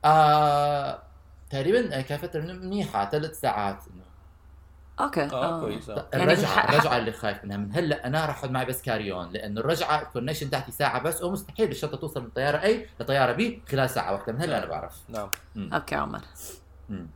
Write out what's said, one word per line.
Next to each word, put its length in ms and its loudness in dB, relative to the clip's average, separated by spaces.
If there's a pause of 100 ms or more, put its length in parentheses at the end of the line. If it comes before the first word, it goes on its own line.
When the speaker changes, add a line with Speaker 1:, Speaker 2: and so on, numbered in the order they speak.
Speaker 1:
آه، 960 6 (480)
تقريبا، 480 2
آه، 20 0
كانت 240 -4
فترة 160 -4
من-، 260 -8
منيحة، 440 -2
ثلاث 300 -2
ساعات 380 0 (160)
إنه. 100 -18 (960)
Speaker 2:
أوكي. 220 0
Speaker 3:
آه، 220 -2
Speaker 2:
آه. 160 -2
Speaker 3:
كويس، 300 -6
آه. 220 -6
Speaker 2:
يعني 120 2
Speaker 1:
الرجعة، 220 6
Speaker 2:
ح-، 120 4
ح-، 160 4
Speaker 1:
الرجعة 240 4
اللي 140 -2
خايف 320 -6
منها. 120 -6
من 160 -6
هلأ 340 0
أنا 200 0
راح 120 -4
أخذ 120 -6
معي 140 -2
بس 180 -6
كاريون، 500 -4
لأنه 280 -6
الرجعة 420 0
الكونكشن 480 -4
تاعتي 220 -4
ساعة 300 0
بس، 200 -2
ومستحيل 480 -2
الشنطة 260 -4
توصل 260 -6
من 80 -12
طيارة 280 0
A 420 0
لطيارة 360 4
B 340 -2
خلال 200 2
ساعة 220 -2
واحدة. 200 -4
من 100 -2
هلأ 160 0
أنا 80 -4
بعرف. 260 -8 (160)
Speaker 3:
نعم. 200 -6 (260)
Speaker 1:
مم. 200 -6
Speaker 2:
أوكي 200 0
عمر. 260 -2 (680)
Speaker 1:
مم. 280 -8